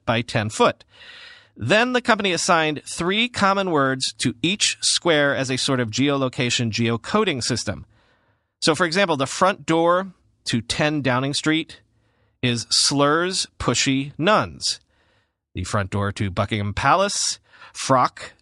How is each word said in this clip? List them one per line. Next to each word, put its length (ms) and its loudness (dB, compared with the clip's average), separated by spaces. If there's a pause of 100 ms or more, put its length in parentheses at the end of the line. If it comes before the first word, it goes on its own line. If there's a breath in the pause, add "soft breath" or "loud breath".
by 160 0
ten 280 -2
foot. 360 0 (720 loud breath)
Then 380 2
the 80 2
company 300 0
assigned 540 0
three 440 -2
common 420 0
words 480 0
to 220 -2
each 400 0
square 540 2
as 160 -2
a 60 -2
sort 240 0
of 100 -4
geolocation 800 0
geocoding 720 0
system. 420 -4 (760)
So, 120 2
for 120 0
example, 320 0
the 100 0
front 380 0
door 480 2 (320)
to 160 -2
ten 400 0
Downing 340 0
Street 460 -2 (600)
is 280 0
slurs, 800 2 (120)
pushy, 580 0
nuns. 640 0 (720)
The 120 -6
front 260 -2
door 220 -2
to 180 -4
Buckingham 420 -2
Palace, 640 0 (360 loud breath)
frock, 680 0